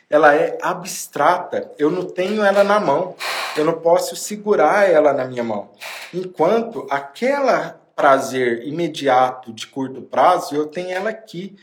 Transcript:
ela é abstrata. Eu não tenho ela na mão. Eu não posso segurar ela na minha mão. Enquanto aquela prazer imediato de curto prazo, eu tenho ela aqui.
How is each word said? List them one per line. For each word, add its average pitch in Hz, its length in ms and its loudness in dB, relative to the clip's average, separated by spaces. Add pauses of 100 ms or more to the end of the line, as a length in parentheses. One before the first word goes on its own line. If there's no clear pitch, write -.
ela 147 260 6
é 165 260 0
abstrata. 165 1160 -4
Eu 147 120 2
não 180 160 -4
tenho 208 380 -4
ela 202 200 4
na 202 160 2
mão. 170 360 -2 (420)
Eu 151 80 0
não 165 80 2
posso 170 420 0
segurar 196 760 2
ela 147 240 6
na 131 120 -2
minha 123 180 -6
mão. 104 260 -6 (440)
Enquanto 180 760 -2
aquela 254 920 -2 (140)
prazer 127 720 2
imediato 135 840 0
de 113 160 -14
curto 131 340 -8
prazo, 151 540 2
eu 147 120 -2
tenho 180 240 -8
ela 190 180 -4
aqui. 196 540 -12